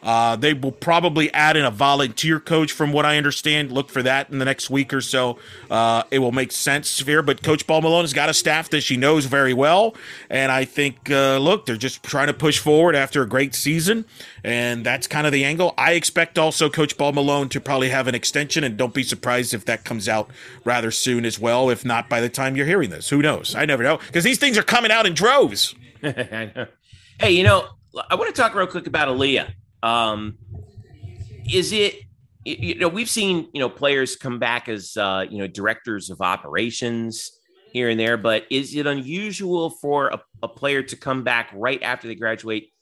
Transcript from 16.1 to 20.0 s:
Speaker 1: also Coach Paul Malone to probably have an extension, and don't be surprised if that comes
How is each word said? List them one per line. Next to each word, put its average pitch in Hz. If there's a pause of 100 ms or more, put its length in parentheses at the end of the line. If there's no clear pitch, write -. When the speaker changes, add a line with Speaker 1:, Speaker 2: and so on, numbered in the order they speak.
Speaker 1:
also 156
Coach 151
Paul 147
Malone 143
to -
probably 131
have 131
an 123
extension, 147
and 110
don't 127
be 135
surprised 123
if 110
that 113
comes 110